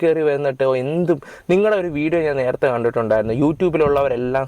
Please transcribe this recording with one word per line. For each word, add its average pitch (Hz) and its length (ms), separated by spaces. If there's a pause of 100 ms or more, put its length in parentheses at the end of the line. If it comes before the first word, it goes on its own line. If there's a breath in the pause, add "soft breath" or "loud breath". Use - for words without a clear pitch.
കയറി 160 180
വന്നിട്ട് 143 420
എന്തും, 139 580 (280 loud breath)
നിങ്ങളുടെ 202 280
ഒരു 180 100
വീഡിയോ 160 340
ഞാൻ 147 140
നേരത്തെ 127 320
കണ്ടിട്ടുണ്ടായിരുന്നു. 113 640
YouTube-ലുള്ളവരെല്ലാം 143 1160